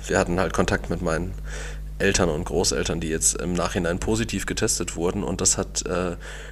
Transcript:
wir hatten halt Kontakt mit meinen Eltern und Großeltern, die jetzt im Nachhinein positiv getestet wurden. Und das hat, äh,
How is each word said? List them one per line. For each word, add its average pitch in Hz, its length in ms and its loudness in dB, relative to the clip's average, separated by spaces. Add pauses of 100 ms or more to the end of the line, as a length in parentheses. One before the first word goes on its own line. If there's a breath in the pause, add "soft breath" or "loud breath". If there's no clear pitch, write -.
wir 87 100 4
hatten 90 220 2
halt 85 120 0
Kontakt - 380 2
mit 87 120 -2
meinen 85 300 0 (680 loud breath)
Eltern 98 320 4
und 80 140 0
Großeltern, 85 560 0
die 85 80 -2
jetzt 78 260 2
im 90 200 -2
Nachhinein 87 440 0
positiv 107 480 0
getestet 92 480 -2
wurden. 90 300 0
Und 87 160 -2
das - 180 2
hat, - 280 -2
äh, 87 280 0 (380 loud breath)